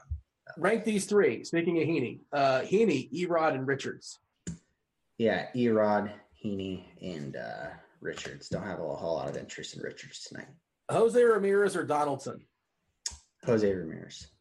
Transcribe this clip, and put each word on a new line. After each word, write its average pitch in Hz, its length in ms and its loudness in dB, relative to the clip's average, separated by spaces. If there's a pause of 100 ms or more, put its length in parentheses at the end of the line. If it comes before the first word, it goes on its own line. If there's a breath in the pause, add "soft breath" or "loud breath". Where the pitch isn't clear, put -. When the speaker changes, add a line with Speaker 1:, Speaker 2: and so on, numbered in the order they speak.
Speaker 1:
owned. - 180 -8 (380)
Speaker 2:
Rank 190 280 0
these 214 220 0
three. 180 380 2
Speaking 170 380 0
of 143 60 0
Heaney, 143 320 -2 (120)
uh, 135 280 4
Heaney, 180 520 2
Erod, 165 420 2
and 131 120 -4
Richards. - 540 -6 (960)
Speaker 1:
Yeah, 104 360 2
Erod, 107 580 4 (300)
Heaney, 95 420 -6 (180)
and, 73 340 -8
uh, 58 320 -10 (320)
Richards. - 480 -10
Don't - 160 -6
have 90 160 -6
a 73 140 -4
whole 85 220 -4
lot 69 120 -4
of 69 80 -6
interest - 400 -12
in - 60 -14
Richards - 420 -12
tonight. - 240 -16 (420)
Speaker 2:
Jose 226 320 6
Ramirez 196 540 4
or 151 80 -2
Donaldson? 143 640 -2 (1000)
Speaker 1:
Jose 107 260 4
Ramirez. 87 580 -6 (120)